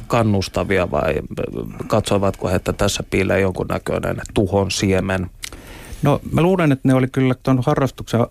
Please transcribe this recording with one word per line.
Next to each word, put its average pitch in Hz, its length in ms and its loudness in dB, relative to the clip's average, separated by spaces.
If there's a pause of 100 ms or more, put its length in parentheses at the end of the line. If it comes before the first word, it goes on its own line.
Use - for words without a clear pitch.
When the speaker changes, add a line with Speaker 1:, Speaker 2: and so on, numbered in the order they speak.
Speaker 1:
kannustavia 98 840 0
vai - 240 0 (720)
katsoivatko 101 640 0
he, 92 60 2
että 92 180 0
tässä - 360 0
piilee 95 300 2
jonkunnäköinen 92 800 -2 (120)
tuhon 98 380 2
siemen? 95 580 0 (720)
Speaker 2:
No, 143 180 2 (120)
mä 143 100 2
luulen, 175 300 4
että 135 160 0
ne 135 60 6
oli 131 140 4
kyllä 127 360 0
ton 131 220 2
harrastuksen 143 540 0 (120)